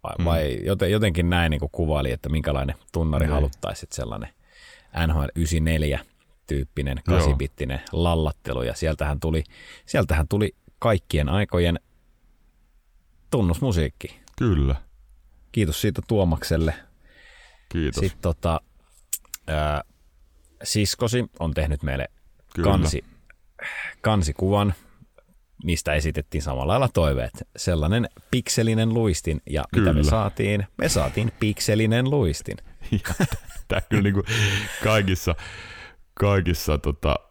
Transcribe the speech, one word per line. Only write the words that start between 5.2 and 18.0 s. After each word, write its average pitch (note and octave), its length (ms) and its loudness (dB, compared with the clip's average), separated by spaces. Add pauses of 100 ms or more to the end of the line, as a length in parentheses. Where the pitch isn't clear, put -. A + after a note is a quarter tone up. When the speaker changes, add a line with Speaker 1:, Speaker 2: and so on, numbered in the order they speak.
Speaker 1:
ysi E2 240 0
neljä D2+ 400 0 (460)
tyyppinen, C2+ 600 -4
Speaker 2:
Joo. F2 100 4
Speaker 1:
kasi C#2+ 160 4
bittinen C2+ 460 -4 (120)
lallattelu, D#2 720 0
ja A#1+ 120 -4
sieltähän D2 460 -4
tuli, D#2+ 240 -2 (420)
sieltähän D2+ 420 0
tuli G#2 260 0 (240)
kaikkien D#2 500 0
aikojen F2 520 2 (1500)
tunnusmusiikki. F2+ 920 0 (180)
Speaker 2:
Kyllä. D2 380 2 (760)
Speaker 1:
Kiitos F2+ 280 0
siitä G2+ 280 -2
Tuomakselle. E2 680 2 (960)
Speaker 2:
Kiitos. D2+ 320 -2